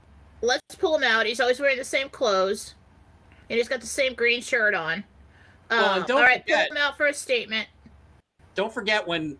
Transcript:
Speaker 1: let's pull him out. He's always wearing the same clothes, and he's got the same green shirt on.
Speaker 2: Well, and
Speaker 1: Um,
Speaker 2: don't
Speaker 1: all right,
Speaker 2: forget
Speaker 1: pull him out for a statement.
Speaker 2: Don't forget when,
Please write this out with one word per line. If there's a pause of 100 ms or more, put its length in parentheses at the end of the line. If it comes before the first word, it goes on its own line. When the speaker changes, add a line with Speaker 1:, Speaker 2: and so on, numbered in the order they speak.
(420)
Speaker 1:
let's
pull
him
out.
He's
always
wearing
the
same
clothes, (720)
and
he's
got
the
same
green
shirt
on. (680)
Speaker 2:
Well,
and
Speaker 1:
Um,
Speaker 2:
don't
Speaker 1:
all
right,
Speaker 2:
forget
Speaker 1:
pull
him
out
for
a
statement. (880)
Speaker 2:
Don't
forget
when,